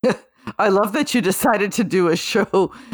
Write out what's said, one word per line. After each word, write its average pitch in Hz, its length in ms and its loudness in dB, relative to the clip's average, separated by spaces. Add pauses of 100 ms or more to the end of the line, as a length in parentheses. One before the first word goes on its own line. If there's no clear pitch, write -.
<laughs> - 540 -6
I 202 120 2
love 196 240 2
that - 200 -2
you 247 80 2
decided 202 520 0
to 247 100 0
do 175 240 0
a 160 100 2
show, - 540 0 (220)